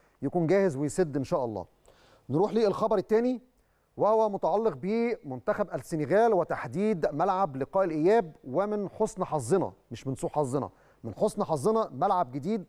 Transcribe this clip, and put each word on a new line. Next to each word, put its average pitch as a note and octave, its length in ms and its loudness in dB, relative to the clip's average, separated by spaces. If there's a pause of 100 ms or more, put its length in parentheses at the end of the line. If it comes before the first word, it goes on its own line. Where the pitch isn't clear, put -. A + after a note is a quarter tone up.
(220)
يكون D#3+ 240 0
جاهز F#3 300 4
ويسد D3 400 -2
إن C3+ 80 -2
شاء D3 200 -2
الله. G2+ 220 -6 (640)
نروح E3+ 220 2
للخبر G#3+ 460 2
الثاني، A3+ 440 2 (540)
وهو G#3+ 320 4
متعلق G3 540 0
بمنتخب G3+ 920 -2
السنغال E3+ 600 2
وتحديد E3 800 -2
ملعب F#3 420 0
لقاء F#3+ 280 0
الإياب. E3+ 480 2 (120)
ومن G3+ 440 -2
حسن G#3 360 -2
حظنا، C#3 480 0 (180)
مش A#2 160 -12
من C3+ 80 -4
سوء - 160 -6
حظنا، C3+ 400 -2 (340)
من A2 100 -10
حسن G3+ 300 -2
حظنا F3 480 0
ملعب E3+ 400 0
جديد E3 360 -4